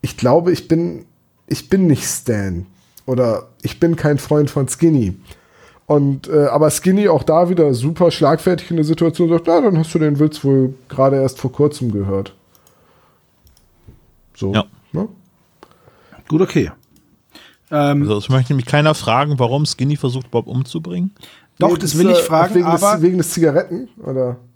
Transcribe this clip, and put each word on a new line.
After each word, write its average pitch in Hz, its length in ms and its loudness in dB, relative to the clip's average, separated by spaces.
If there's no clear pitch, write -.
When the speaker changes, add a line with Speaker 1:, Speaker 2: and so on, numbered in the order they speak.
Speaker 1:
ich - 160 -10
glaube, 165 360 2
ich - 160 -6
bin, 165 360 -2
ich - 200 -6
bin 190 180 2
nicht 151 180 2
Stan. 98 600 -6
Oder 120 440 -2
ich - 180 -8
bin 165 180 0
kein 147 200 0
Freund 147 320 0
von 139 200 -4
Skinny. 131 480 0
Und, 139 420 0
äh, 147 180 2
aber 147 240 2
Skinny 190 380 2
auch 156 160 2
da 170 260 2
wieder 160 240 2
super 160 380 0
schlagfertig 156 580 0
in 170 60 -2
der 156 80 2
Situation 165 440 0
sagt, 170 200 0
na, 339 120 4
dann 208 160 2
hast 160 180 -2
du 175 40 2
den 151 220 0
Witz 151 220 0
wohl 135 300 2
gerade 135 320 0
erst 135 200 -2
vor 127 120 -6
kurzem 147 380 -2
gehört. 98 440 -4
So, 98 200 -6
Speaker 2:
Ja. 107 100 0
Speaker 1:
ne? 190 160 -4
Speaker 3:
Gut, 156 120 0
okay. 127 300 0
Ähm, 143 320 0
Speaker 2:
Also 107 160 0
es 104 100 -10
möchte 131 240 0
nämlich 131 140 -2
keiner 151 280 2
fragen, 147 440 -2
warum 131 280 0
Skinny 147 300 -4
versucht, 127 340 -6
Bob 117 160 -2
umzubringen. 170 640 -6
Speaker 3:
Doch, 185 100 2
Speaker 1:
Nee, 175 100 2
Speaker 3:
das 156 140 -4
Speaker 1:
das, 151 60 -2
Speaker 3:
will 185 120 4
ich 180 80 6
Speaker 1:
äh, 165 40 2
Speaker 3:
fragen, 165 320 0
Speaker 1:
wegen 175 160 2
des, 170 120 0
Speaker 3:
aber 202 200 2
Speaker 1:
wegen 185 160 2
des 165 120 -2
Zigaretten, 165 580 0
oder? 127 340 -4